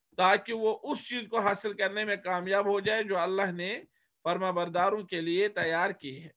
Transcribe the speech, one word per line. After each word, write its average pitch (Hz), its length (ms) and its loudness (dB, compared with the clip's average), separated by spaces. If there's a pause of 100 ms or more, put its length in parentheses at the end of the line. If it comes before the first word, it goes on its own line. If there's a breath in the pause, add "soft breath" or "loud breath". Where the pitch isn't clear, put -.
(180)
ताकि 202 360 4
वो 220 180 0
उस 254 380 -6
चीज 240 180 -6
को 226 120 -2
हासिल 202 340 0
करने 202 320 -2
में 202 120 0
कामयाब 185 500 0
हो 202 140 2
जाए 214 220 0
जो 196 120 0
अल्लाह 185 360 0
ने 180 240 -4 (500)
फरमाबरदारों 180 760 0
के 175 180 -4
लिए 175 280 2
तैयार 175 440 0
की 143 180 -10
है। 143 240 -14